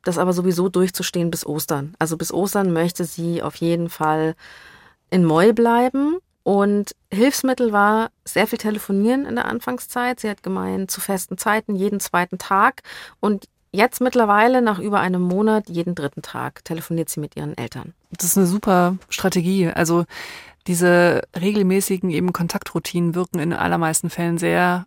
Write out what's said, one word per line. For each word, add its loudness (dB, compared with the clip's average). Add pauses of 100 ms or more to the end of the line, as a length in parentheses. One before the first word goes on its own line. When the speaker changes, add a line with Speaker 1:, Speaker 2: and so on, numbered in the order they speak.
Speaker 1:
das -2
aber 2
sowieso 0
durchzustehen 0
bis -6
Ostern. -4
Also -2
bis -6
Ostern 0
möchte 0
sie -4
auf -6
jeden -2
Fall 0 (760)
in 4
Moi 6
bleiben. 2 (240)
Und 0 (160)
Hilfsmittel 2
war 2 (120)
sehr 0
viel -4
Telefonieren 0
in -6
der -2
Anfangszeit. -4
Sie -4
hat -8
gemeint, -4
zu -8
festen -4
Zeiten, -2
jeden -2
zweiten -2
Tag. 0 (360)
Und -2 (260)
jetzt 2
mittlerweile, 4
nach 2
über 0
einem 0
Monat, 2
jeden -4
dritten -6
Tag -10
telefoniert -4
sie -6
mit -8
ihren -8
Eltern. -10 (180)
Speaker 2:
Das -6
ist 2
eine 6
super 2 (140)
Strategie. 0
Also 2 (640)
diese 4 (120)
regelmäßigen 0
eben 0
Kontaktroutinen -2
wirken -2
in -2
allermeisten 0
Fällen -2
sehr 0